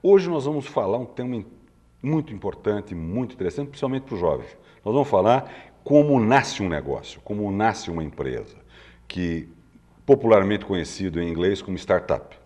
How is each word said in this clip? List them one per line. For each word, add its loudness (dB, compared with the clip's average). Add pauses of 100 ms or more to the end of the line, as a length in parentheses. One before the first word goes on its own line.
Hoje 6
nós -2
vamos -2
falar 0
um -4
tema -8
im-, -8 (560)
muito -2
importante, -6
muito -6
interessante, -4
principalmente -4
pros -8
jovens. -2 (260)
Nós -2
vamos 2
falar 4 (320)
como 6
nasce 2
um -2
negócio, -6
como -4
nasce -2
uma -4
empresa, -8 (520)
que -4 (560)
popularmente 4
conhecido -4
em -4
inglês 0
como -8
startup -2 (100)